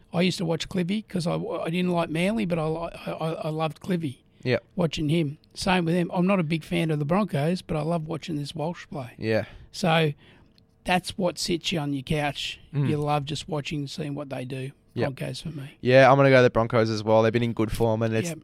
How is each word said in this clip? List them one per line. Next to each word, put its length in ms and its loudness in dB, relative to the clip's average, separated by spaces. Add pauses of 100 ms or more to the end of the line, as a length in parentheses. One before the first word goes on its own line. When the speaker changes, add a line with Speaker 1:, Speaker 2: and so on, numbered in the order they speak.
(120)
Speaker 1:
I 100 0
used 180 2
to 60 -4
watch 240 -4
Clivy 380 -4
'cause 200 -4
I, 80 0
I 340 -6
didn't 220 0
like 180 0
Manly, 360 0
but 120 -2
I, 80 -2
li-, 240 -4 (160)
I, 60 -6
I, 220 -4
I 160 -6
loved 300 -4
Clivy. 380 -4 (240)
Speaker 2:
Yep. 220 0 (120)
Speaker 1:
Watching 340 0
him. 280 0 (160)
Same 320 0
with 80 2
him. 200 0
I'm 120 2
not 140 4
a 40 2
big 200 -2
fan 280 -2
of 60 0
the 80 -2
Broncos, 560 0
but 160 -6
I 40 -2
love 260 -2
watching 300 -6
this 180 -8
Walsh 340 -6
play. 300 -10
Speaker 2:
Yeah. 260 0 (260)
Speaker 1:
So 420 2 (720)
that's 320 -2
what 200 -2
sits 340 -4
you 80 -2
on 140 -2
your 100 -4
couch. 560 -4 (140)
Speaker 2:
Mm. 160 0
Speaker 1:
You 80 0
love 280 0
just 220 -8
watching, 400 -6
seeing 280 -8
what 140 -10
they 160 -8
do. 260 -8 (240)
Speaker 2:
Yep. 200 -2
Speaker 1:
Broncos 260 -8
for 80 -10
me. 320 -12
Speaker 2:
Yeah, 300 8
I'm 60 8
gonna 140 8
go 100 10
the 80 8
Broncos 400 2
as 140 -2
well. 180 6
They've 100 4
been 120 2
in 100 0
good 180 0
form, 300 2
and 140 0
it's 140 0
Speaker 1:
Yep. 140 -8